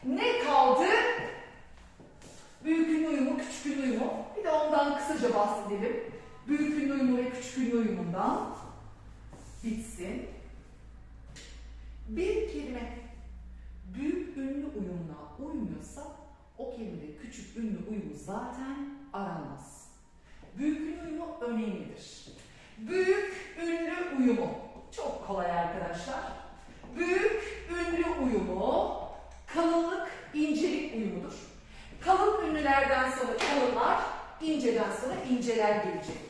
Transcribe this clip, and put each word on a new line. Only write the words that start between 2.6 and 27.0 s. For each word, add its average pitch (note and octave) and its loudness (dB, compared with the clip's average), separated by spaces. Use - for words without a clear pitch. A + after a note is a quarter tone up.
Büyük D#4+ 6
ünlü D#4 4
uyumu, C4 2
küçük - -6
ünlü C#4 0
uyumu. B3 0
Bir G#4 -4
de E4 2
ondan D4+ 6
kısaca A#3 2
bahsedelim. G#3 0
Büyük D4 2
ünlü C#4 2
uyumu B3+ 4
ve B3 2
küçük - -6
ünlü A#3 2
uyumundan F#3 0
bitsin. G#3+ -4
Bir F#4 0
kelime B3+ -6
büyük D4+ -2
ünlü C#4 -4
uyumuna F3 -6
uymuyorsa C4+ -6
o B3 -8
kelimede D#3+ -10
küçük - -14
ünlü G#3+ -4
uyumu D#3+ -6
zaten B3+ -6
aranmaz. E3+ -8
Büyük D4+ 0
ünlü E4+ -6
uyumu D#4+ -8
önemlidir. A3 -4
Büyük F#4 2
ünlü E4 -2
uyumu. B3 6
Çok - -6
kolay F#3 0
arkadaşlar. F3 -2
Büyük F#4 4